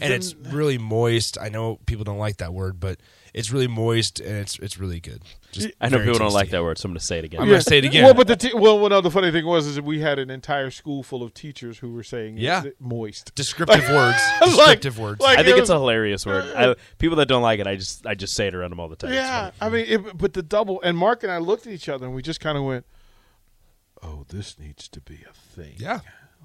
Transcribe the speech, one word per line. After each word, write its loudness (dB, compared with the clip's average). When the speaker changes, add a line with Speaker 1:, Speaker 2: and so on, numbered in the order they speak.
Speaker 1:
And -2
it's -6
Speaker 2:
van- -16
Speaker 1:
really -2
moist. -2
I -10
know -8
people -6
don't -8
like -6
that -8
word, -8
but -8
it's -8
really 0
moist, -2
and -8
it's, -10
it's -12
really -8
good. -16
Just -6
Speaker 3:
I -2
know 2
Speaker 1:
very 0
Speaker 3:
people 2
don't 0
like 2
Speaker 1:
tasty. -4
Speaker 3:
that -2
word, -4
so -10
I'm -8
gonna -8
say -6
it -8
again. -10
Speaker 1:
I'm 2
Speaker 2:
Yeah. 8
Speaker 1:
gonna 6
say 4
it 4
again. 4
Speaker 2:
Well, 12
but 6
the 4
te-, -4
well, 6
well, 2
no, 6
the 0
funny 2
thing -2
was 0
is -8
that -6
we -6
had 0
an -6
entire -6
school -10
full -10
of -14
teachers -16
who -14
were -12
saying -10
Speaker 1:
Yeah. -4
Speaker 2:
it, -14
moist. -12
Speaker 1:
Descriptive 2
Speaker 2:
<laughs> -2
Speaker 1:
words. 4
Speaker 2:
Like, 8
Speaker 1:
Descriptive 6
words. -6
Speaker 2:
like, 6
Speaker 3:
I 4
think 6
Speaker 2:
it 8
Speaker 3:
it's 0
a 4
Speaker 2:
was 2
Speaker 3:
hilarious 0
word. -4
Speaker 2:
Uh, 4
Speaker 3:
I, -20
people 0
that 4
don't 2
like 2
it, -4
I -4
just, -12
I -4
just -8
say -2
it -6
around -6
them -12
all -10
the -16
time. -12
It's -2
Speaker 2:
Yeah, -6
Speaker 3:
funny. -20
Speaker 2:
I -4
mean, -8
it, -14
but -2
the -6
double, -2
and 0
Mark 0
and -6
I -4
looked -4
at -12
each -12
other, -8
and -10
we -8
just -10
kinda -4
went, -6
"Oh, -16
this -14
needs -20
to -20
be -20
a -20
thing." -20
Speaker 1:
Yeah. -10